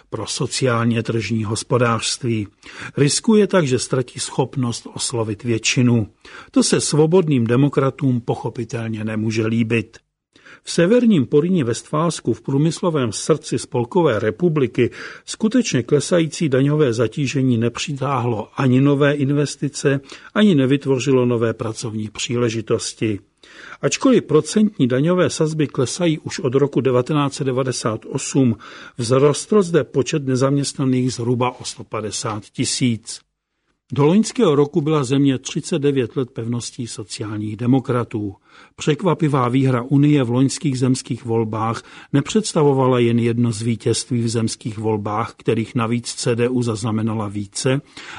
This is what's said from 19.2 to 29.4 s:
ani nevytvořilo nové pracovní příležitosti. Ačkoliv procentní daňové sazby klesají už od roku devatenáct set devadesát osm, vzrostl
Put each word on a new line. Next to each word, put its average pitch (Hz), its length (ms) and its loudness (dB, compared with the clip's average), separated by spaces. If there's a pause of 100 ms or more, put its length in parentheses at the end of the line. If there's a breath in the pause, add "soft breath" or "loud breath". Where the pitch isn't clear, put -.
ani 208 200 6
nevytvořilo 131 720 2
nové 117 280 2
pracovní 110 540 -6
příležitosti. 113 1120 -4 (600 loud breath)
Ačkoliv 202 440 2
procentní 156 640 2
daňové 151 420 2
sazby 156 360 -2
klesají 156 520 -2
už - 200 -10
od 135 160 -2
roku 139 260 2
devatenáct 131 540 0
set 143 100 -6
devadesát 127 640 -2
osm, 135 480 0 (420 loud breath)
vzrostl 135 640 2